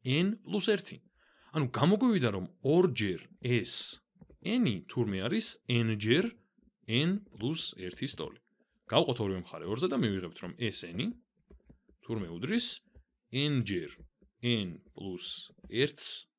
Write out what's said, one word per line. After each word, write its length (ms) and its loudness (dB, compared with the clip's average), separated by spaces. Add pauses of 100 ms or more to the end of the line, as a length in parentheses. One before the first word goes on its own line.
n 260 2 (140)
პლუს 280 -2
ერთი. 280 0 (580)
ანუ 120 2
გამოგვივიდა, 640 4
რომ 140 -2 (160)
ორჯერ 600 2 (180)
ეს 640 2 (380)
n-ი 360 0 (100)
თურმე 360 -2
არის 260 0 (180)
n 320 2
ჯერ 280 2 (640)
n 200 2 (160)
პლუს 520 -4
ერთის 400 -8
ტოლი. 240 -10 (500)
გავყოთ 300 4
ორივე 200 0
მხარე 240 -12
ორზე 240 0
და 80 0
მივიღებთ, 440 0
რომ 160 -8
ეს 280 -4
n-ი 320 -4 (840)
თურმე 280 -6
უდრის 540 -2 (500)
n 320 0
ჯერ 320 -6 (480)
n 320 -2 (160)
პლუს 560 -10 (240)
ერთს 560 -2 (100)